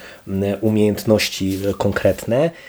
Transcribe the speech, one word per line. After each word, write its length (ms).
mm, 320
umiejętności, 960
y, 40
konkretne. 760